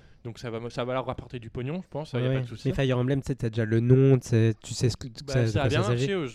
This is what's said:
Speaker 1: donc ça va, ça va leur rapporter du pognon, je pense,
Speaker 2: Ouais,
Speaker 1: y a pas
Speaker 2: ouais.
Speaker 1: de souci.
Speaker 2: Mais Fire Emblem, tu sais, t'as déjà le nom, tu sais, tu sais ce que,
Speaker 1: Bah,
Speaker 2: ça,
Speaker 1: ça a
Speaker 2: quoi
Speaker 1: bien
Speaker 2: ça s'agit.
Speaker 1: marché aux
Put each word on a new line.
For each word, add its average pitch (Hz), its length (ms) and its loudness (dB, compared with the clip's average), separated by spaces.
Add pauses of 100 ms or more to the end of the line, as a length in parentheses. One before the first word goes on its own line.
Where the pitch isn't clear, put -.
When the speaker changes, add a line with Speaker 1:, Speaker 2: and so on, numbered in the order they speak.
(260)
Speaker 1:
donc 113 120 -12
ça 123 140 -10
va, 113 180 -6
ça 123 140 -6
va 123 120 -4
leur 127 100 -2
rapporter 123 340 -10
du 110 100 -14
pognon, 139 320 -8
je - 60 -16
pense, 151 240 -10
Speaker 2:
Ouais, 127 100 -2
Speaker 1:
y 127 40 0
a - 20 0
pas 131 80 0
Speaker 2:
ouais. 131 60 0
Speaker 1:
de 120 60 -6
souci. 117 200 -8
Speaker 2:
Mais 127 80 0
Fire 131 220 2
Emblem, 131 240 0
tu - 60 -10
sais, 135 80 -2
t'as 117 140 -4
déjà 113 140 -2
le 110 160 2
nom, 131 400 6
tu - 80 -12
sais, 113 340 4
tu - 120 -10
sais 120 160 2
ce - 80 -2
que, 135 100 -12
Speaker 1:
Bah, 135 260 -12
Speaker 2:
ça, 120 140 2
Speaker 1:
ça 104 120 0
a - 40 0
Speaker 2:
quoi - 60 4
Speaker 1:
bien - 120 2
Speaker 2:
ça - 100 0
s'agit. 123 200 0
Speaker 1:
marché 196 40 0
aux 156 200 -2